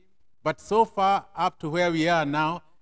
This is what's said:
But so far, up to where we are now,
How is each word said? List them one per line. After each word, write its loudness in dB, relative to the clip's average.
But -2
so 2
far, 0
up -2
to -8
where 0
we 0
are 2
now, -2